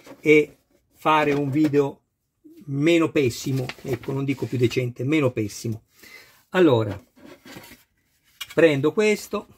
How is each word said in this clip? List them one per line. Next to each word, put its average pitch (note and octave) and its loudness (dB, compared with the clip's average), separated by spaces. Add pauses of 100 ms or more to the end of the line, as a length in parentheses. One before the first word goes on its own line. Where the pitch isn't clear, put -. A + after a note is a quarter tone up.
(200)
e D3+ 4 (360)
fare D3+ 0
un C#3+ -2
video C#3+ 0 (640)
meno D#3 0
pessimo, C3 -2 (160)
ecco, C3+ -8
non C3+ -4
dico C3+ -6
più B2 -4
decente, B2 -2
meno C#3 0
pessimo. A2 -8 (640)
Allora, A2+ 2 (1500)
prendo D#3 4
questo, G#3+ -2 (100)